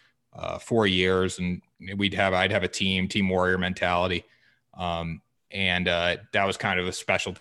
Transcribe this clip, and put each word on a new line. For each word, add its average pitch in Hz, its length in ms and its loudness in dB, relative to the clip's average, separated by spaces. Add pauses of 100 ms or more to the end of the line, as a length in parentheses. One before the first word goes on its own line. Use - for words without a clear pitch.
(340)
uh, 50 240 -8
four 110 300 2
years, 92 500 2
and 90 240 -4 (340)
we'd 98 200 2
have, 95 180 2
I'd 95 180 2
have 98 120 2
a 92 40 0
team, 95 400 0
team 95 220 0
warrior 92 300 2
mentality. 90 680 0 (480)
Um, 85 480 -6 (300)
and, 90 360 0
uh, 87 300 2 (140)
that 101 140 2
was 95 120 -2
kind 95 220 0
of 90 80 -2
a 90 60 -4
special 92 480 -2